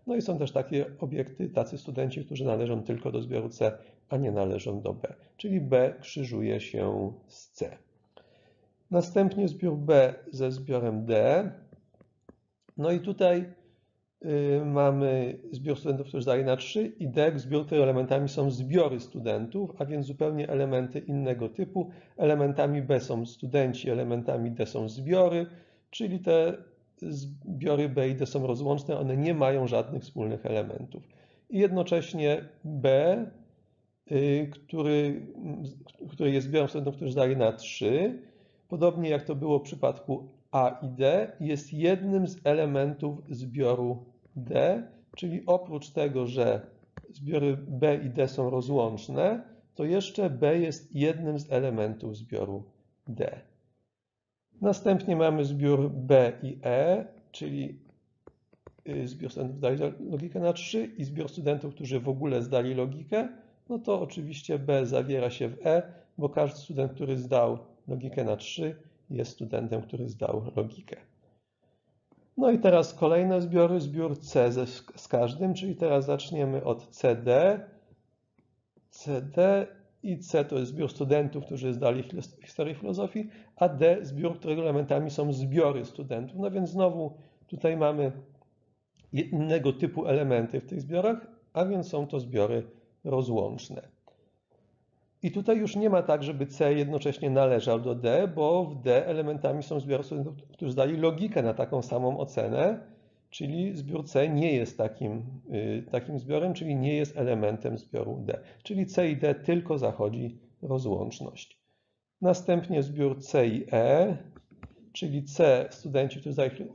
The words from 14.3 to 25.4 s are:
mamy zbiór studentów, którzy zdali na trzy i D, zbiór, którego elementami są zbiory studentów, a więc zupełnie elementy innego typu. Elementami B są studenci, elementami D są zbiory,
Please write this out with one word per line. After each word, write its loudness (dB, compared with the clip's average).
mamy 2
zbiór -4
studentów, -2
którzy -4
zdali 2
na 2
trzy -2
i -4
D, 2
zbiór, -2
którego 4
elementami 2
są 0
zbiory 2
studentów, -4
a -2
więc -4
zupełnie -2
elementy 0
innego -2
typu. -4
Elementami 2
B 2
są -4
studenci, 0
elementami -2
D -2
są -4
zbiory, 2